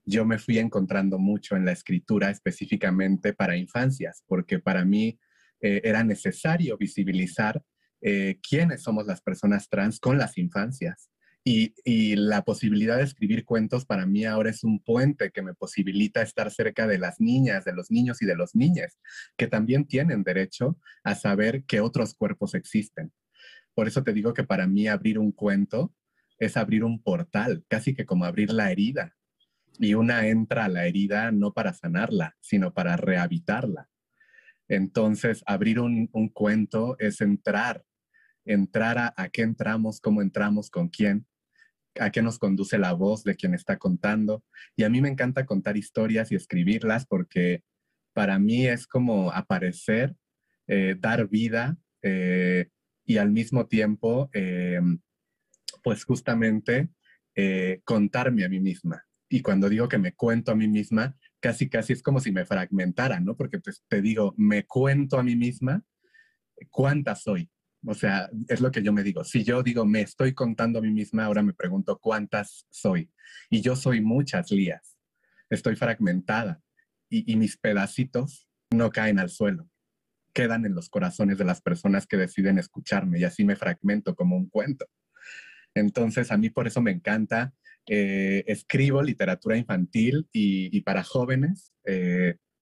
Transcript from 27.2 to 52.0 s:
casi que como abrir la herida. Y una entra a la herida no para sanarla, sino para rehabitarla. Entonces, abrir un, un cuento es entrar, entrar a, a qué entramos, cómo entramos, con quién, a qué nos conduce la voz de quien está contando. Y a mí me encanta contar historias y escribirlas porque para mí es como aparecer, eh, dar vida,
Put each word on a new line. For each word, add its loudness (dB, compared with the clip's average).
casi -2
que -6
como 0
abrir -2
la 0
herida. -2
Y 2
una 2
entra 2
a 0
la -2
herida 0
no 2
para -2
sanarla, -2
sino 0
para 0
rehabitarla. -2
Entonces, 0
abrir 0
un, 0
un 0
cuento 0
es -2
entrar, 0
entrar 0
a, 0
a -4
qué -4
entramos, -2
cómo 2
entramos, 0
con -2
quién, 0
a 0
qué 0
nos 0
conduce 0
la 2
voz 0
de -2
quien 0
está -4
contando. 0
Y 0
a 2
mí 4
me 2
encanta -2
contar -2
historias -2
y 0
escribirlas 0
porque -2
para 0
mí 4
es -2
como 0
aparecer, -2
eh, 2
dar 0
vida, 0